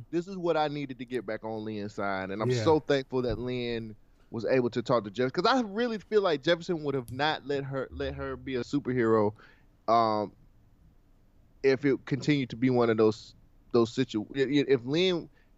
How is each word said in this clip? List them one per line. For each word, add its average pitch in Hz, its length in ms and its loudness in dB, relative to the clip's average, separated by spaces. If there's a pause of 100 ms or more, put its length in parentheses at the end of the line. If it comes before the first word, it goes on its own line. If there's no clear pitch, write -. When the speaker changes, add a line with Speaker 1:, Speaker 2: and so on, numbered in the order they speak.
(120)
Speaker 1:
this 170 160 -4
is 196 100 -10
what 170 200 0
I 151 120 0
needed 143 300 -8
to 127 60 -12
get 120 200 -6
back 107 180 -8
on 110 220 -6
Lynn's 104 280 -8
side, 98 380 -4
and 101 100 -6
I'm 117 80 0
Speaker 2:
Yeah. 120 140 -2
Speaker 1:
so 156 160 4
thankful 135 440 -2
that 113 140 -2
Lynn 120 580 -6 (340)
was 117 160 -6
able 120 260 2
to 127 100 -2
talk 117 240 0
to 104 60 -10
Jeff, 127 200 -2
'cause 214 140 0
I 254 160 4
really 220 380 -4
feel 214 220 2
like 160 220 2
Jefferson 170 400 0
would 139 120 -2
have 120 180 -6
not 143 340 -2
let 139 160 -2
her, 135 280 -6
let 139 240 -6
her 135 200 -8
be 127 200 -6
a 120 60 -2
superhero, 113 720 2 (540)
um, 110 460 2 (1300)
if 135 220 2
it 135 200 2
continued 139 440 0
to 120 60 -12
be 123 140 2
one 120 200 4
of 110 80 2
those, 107 380 2 (360)
those 117 220 4
situ-, 110 320 -2 (100)
i-, 139 60 2
i-, 139 260 2
if 131 180 4
Lynn 165 440 0 (280)